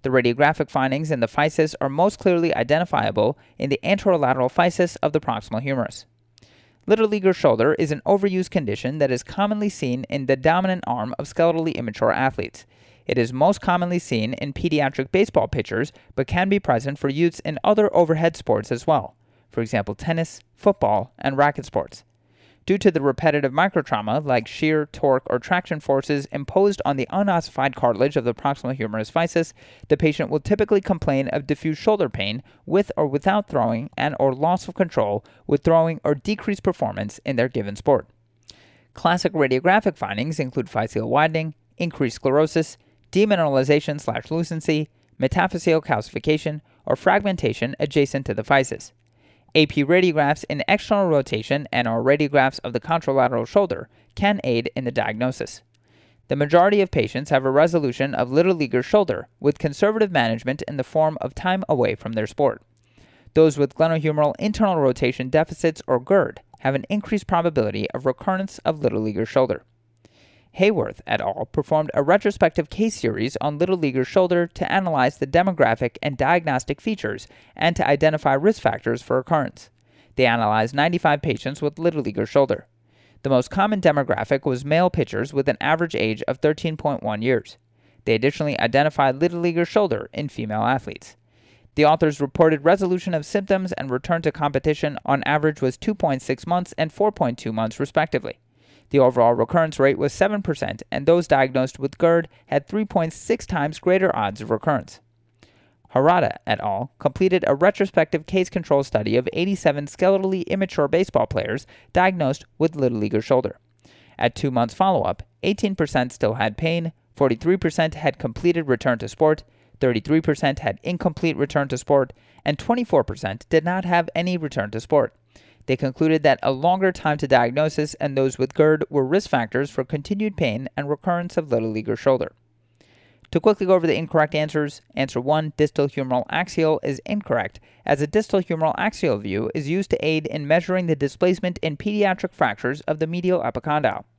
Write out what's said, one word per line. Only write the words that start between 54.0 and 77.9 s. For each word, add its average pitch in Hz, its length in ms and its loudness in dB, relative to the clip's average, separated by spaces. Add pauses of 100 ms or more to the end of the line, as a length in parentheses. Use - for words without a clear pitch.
can 202 300 0
aid 117 320 0
in 131 80 -4
the 123 80 -4
diagnosis. 117 720 -4 (640)
The 139 80 -2
majority 175 460 4
of 185 100 0
patients 131 380 -2
have 135 160 2
a 135 40 2
resolution 143 640 2
of 123 160 -2
little 170 240 4
leaguer 127 300 0
shoulder - 460 0 (100)
with 147 180 0
conservative 208 540 0
management 123 520 -2
in 143 120 -8
the 139 80 -4
form 156 380 0
of 131 120 -6
time 190 360 -2
away 123 260 2
from - 160 -10
their 110 160 -4
sport. - 340 -2 (720)
Those 156 240 6
with 143 160 0
glenohumeral 156 640 0
internal 208 400 0
rotation 127 520 0
deficits 156 580 0
or 127 120 2
gerd 170 420 2 (180)
have 135 160 -2
an 135 140 -4
increased 208 360 -2
probability 147 640 0
of 123 140 -8
recurrence 190 540 -4
of 156 220 -2
little 120 200 0
leaguer 107 240 -2
shoulder. 127 380 0 (920)
Hayworth 190 480 0
et 107 160 -2
al. 101 300 -6
performed 156 420 -2
a - 80 2
retrospective 170 680 2
case 214 240 -2
series 113 460 -4
on 147 180 -4
little 180 180 0
leaguer 131 260 0
shoulder 175 520 2
to - 160 -4
analyze 156 480 0
the 139 80 -2
demographic 139 760 2
and 139 160 -4
diagnostic 147 640 0
features 185 460 -6 (280)
and 170 200 0
to - 120 0
identify 151 460 2